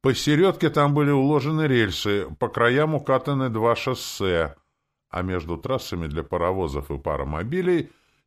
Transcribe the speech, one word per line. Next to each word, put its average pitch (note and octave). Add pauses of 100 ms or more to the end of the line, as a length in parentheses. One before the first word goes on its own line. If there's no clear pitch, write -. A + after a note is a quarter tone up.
Посередке D3+
там D3
были D3
уложены D3
рельсы, G#2+ (120)
по A#2+
краям C3+
укатаны C3
два A2+
шоссе, F#2 (540)
а F#2
между F2
трассами G#2+
для D#2
паровозов E2+
и C#2+
паромобилей F2+ (340)